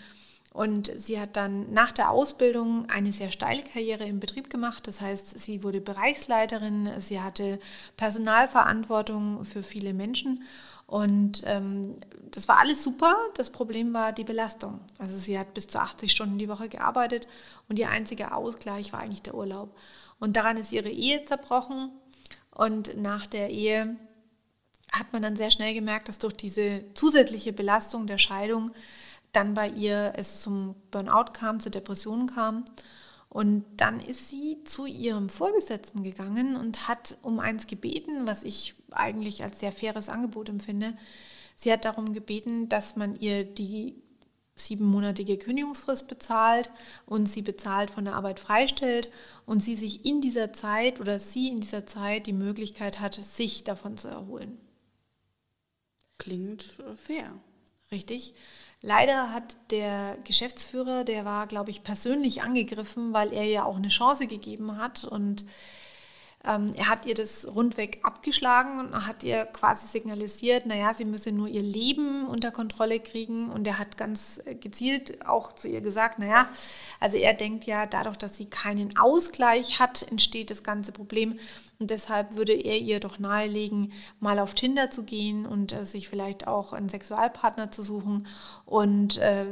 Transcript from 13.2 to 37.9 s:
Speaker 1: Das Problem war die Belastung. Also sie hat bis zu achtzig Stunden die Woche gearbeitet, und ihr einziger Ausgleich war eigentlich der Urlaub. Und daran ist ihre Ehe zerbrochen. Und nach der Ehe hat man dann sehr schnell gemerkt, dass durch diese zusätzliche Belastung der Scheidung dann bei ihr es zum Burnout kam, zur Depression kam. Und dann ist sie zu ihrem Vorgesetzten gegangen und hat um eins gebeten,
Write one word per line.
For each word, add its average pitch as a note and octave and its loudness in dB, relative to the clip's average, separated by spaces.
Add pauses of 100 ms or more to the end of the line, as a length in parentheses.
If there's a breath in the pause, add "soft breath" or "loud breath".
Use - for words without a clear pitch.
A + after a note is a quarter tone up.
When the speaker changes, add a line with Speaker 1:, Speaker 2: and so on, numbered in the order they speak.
Speaker 1:
Das B3+ -4
Problem A#3 -2
war A3 0
die A3 -6
Belastung. A3 -4 (180)
Also F#3+ -8
sie G3 -2
hat G3 -8
bis G3 -8
zu - -2
achtzig - 0
Stunden G3+ 6
die G#3 -2
Woche G#3 -8
gearbeitet, A#3+ 2 (420 loud breath)
und G#3+ -2
ihr A3+ 2
einziger G#3+ -2
Ausgleich G3+ -6
war A3+ -6
eigentlich G#3 -8
der - -10
Urlaub. G3+ -8 (440 loud breath)
Und G#3+ 2
daran A3+ 2
ist G#3+ -6
ihre G#3+ -2
Ehe C#4+ 2
zerbrochen. C4 -2 (640 loud breath)
Und G#3+ 0
nach G#3 -4
der G3+ -4
Ehe A3 0 (960)
hat - -4
man A3 -4
dann G#3+ -4
sehr G#3+ 2
schnell A3 4
gemerkt, G#3+ -4
dass G#3+ -4
durch F#3 -4
diese G3+ -2 (100)
zusätzliche A#3+ 6
Belastung G#3+ 2
der G3+ -6
Scheidung G#3+ 2 (600 loud breath)
dann G#3 4
bei G#3 2
ihr G#3 0
es - 2
zum G3 -2 (160)
Burnout A3 2
kam, A3 -4
zur G3+ -6
Depression G#3+ -2
kam. A#3 -2 (640 loud breath)
Und G#3 2 (120)
dann A3 0
ist - -2
sie D4+ -8
zu C#4 -2
ihrem G#3+ -4
Vorgesetzten D#4 -2
gegangen G3+ -4
und A3+ -6
hat - -4
um A3+ -2
eins A3 -2
gebeten, - -6